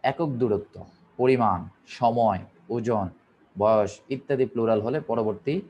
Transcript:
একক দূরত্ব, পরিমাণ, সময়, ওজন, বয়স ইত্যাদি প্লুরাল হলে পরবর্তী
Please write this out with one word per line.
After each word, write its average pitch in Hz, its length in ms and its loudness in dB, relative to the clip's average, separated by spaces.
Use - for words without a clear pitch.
একক 156 200 -2
দূরত্ব, 107 360 -2
পরিমাণ, 120 380 4
সময়, 117 420 2
ওজন, 113 320 -2
বয়স 107 300 4
ইত্যাদি 131 380 0
প্লুরাল 113 340 2
হলে 135 120 -2
পরবর্তী 113 440 -2